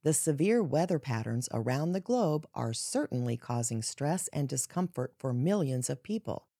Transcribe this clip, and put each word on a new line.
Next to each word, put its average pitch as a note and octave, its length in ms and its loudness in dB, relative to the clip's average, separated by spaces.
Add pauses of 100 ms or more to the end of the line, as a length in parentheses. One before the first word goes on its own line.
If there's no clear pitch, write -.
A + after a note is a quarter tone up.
The D#3 120 4
severe E3+ 500 4
weather E3 340 2
patterns A2+ 560 -2
around B2+ 380 0
the F#3+ 80 0
globe F#3 540 2
are A2+ 200 -2
certainly B2 640 -2
causing A#2 460 -2
stress D3+ 480 -2
and C#3+ 180 -2
discomfort C#3 720 -4
for C3 160 -2
millions C3+ 560 2
of B2+ 140 -4
people - 440 -6 (120)